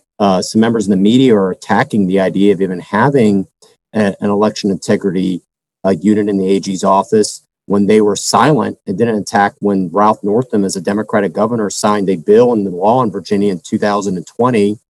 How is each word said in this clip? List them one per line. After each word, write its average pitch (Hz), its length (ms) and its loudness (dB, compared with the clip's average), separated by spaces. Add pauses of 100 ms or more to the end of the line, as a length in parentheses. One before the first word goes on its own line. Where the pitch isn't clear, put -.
(200)
uh, 95 240 2
some - 180 0
members 113 240 0
in 98 60 0
the 98 60 2
media 117 380 4
are 98 140 2
attacking 101 560 -2
the 92 140 0
idea 95 340 2
of 90 80 -4
even 92 180 -4
having 107 680 0 (480)
a, 101 240 0
an 104 100 -2
election 104 400 -2
integrity, 92 720 -2 (420)
uh, 95 160 0
unit 104 280 2
in 101 100 0
the 95 120 -2
A 98 100 2
G's 92 240 -6
office 98 600 0 (220)
when 101 220 0
they 107 140 4
were 104 160 0
silent 107 680 0
and 95 120 -6
didn't 113 220 0
attack 101 420 0
when 98 280 0
Ralph 104 340 0
Northam, 104 420 0
as 92 100 -4
a 95 60 -6
Democratic 101 520 -2
governor, 110 360 -2
signed 104 400 0
a 92 80 0
bill 113 360 4
into 101 160 -2
law 101 320 0
in 117 80 -2
Virginia 101 440 -2
in - 80 -8
two - 160 -4
thousand 101 400 -2
and 85 100 -12
twenty 110 500 0 (120)